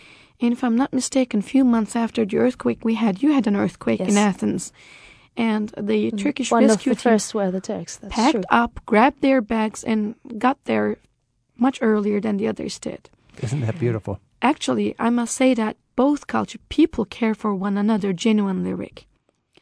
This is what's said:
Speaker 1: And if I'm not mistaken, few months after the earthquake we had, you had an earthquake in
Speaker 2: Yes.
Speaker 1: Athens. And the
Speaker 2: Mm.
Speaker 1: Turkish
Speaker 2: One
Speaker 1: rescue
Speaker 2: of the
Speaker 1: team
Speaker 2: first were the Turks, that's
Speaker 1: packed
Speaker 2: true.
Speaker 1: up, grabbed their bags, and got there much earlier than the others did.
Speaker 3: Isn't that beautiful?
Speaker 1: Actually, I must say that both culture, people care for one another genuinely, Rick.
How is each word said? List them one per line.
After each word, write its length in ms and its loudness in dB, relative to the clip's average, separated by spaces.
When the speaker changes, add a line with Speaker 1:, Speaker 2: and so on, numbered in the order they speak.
Speaker 1:
And 100 2
if 100 -4
I'm 140 2
not 160 0
mistaken, 480 0
few 240 2
months 320 2
after 300 0
the 100 -4
earthquake 480 0
we 120 2
had, 260 0
you 100 4
had 140 2
an 100 2
earthquake 440 -2
in 80 -2
Speaker 2:
Yes. 100 4
Speaker 1:
Athens. 540 0
And 400 -2
the 340 -2
Speaker 2:
Mm. 100 -6
Speaker 1:
Turkish 280 -2
Speaker 2:
One 160 6
Speaker 1:
rescue 260 2
Speaker 2:
of 60 -2
the 40 -14
Speaker 1:
team 100 4
Speaker 2:
first 220 0
were 160 0
the 120 -6
Turks, 340 -10
that's 180 -16
Speaker 1:
packed 180 2
Speaker 2:
true. 180 0
Speaker 1:
up, 340 0
grabbed 380 2
their 180 4
bags, 420 -4
and 340 -2
got 280 0
there 340 -2
much 240 0
earlier 400 2
than 160 -2
the 120 -2
others 300 -8
did. 300 -12
Speaker 3:
Isn't 220 -4
that 160 -4
beautiful? 420 -4
Speaker 1:
Actually, 560 0
I 100 0
must 260 -2
say 200 4
that 220 -4
both 300 2
culture, 320 -4
people 380 2
care 280 -2
for 200 -4
one 240 -2
another 340 0
genuinely, 640 0
Rick. 320 -12